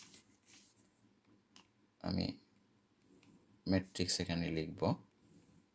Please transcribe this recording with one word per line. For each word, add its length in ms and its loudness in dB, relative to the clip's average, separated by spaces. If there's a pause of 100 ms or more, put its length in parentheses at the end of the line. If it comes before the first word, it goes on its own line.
(2000)
আমি 360 0 (1300)
ম্যাট্রিক্স 520 2
এখানে 300 0
লিখব, 440 2 (800)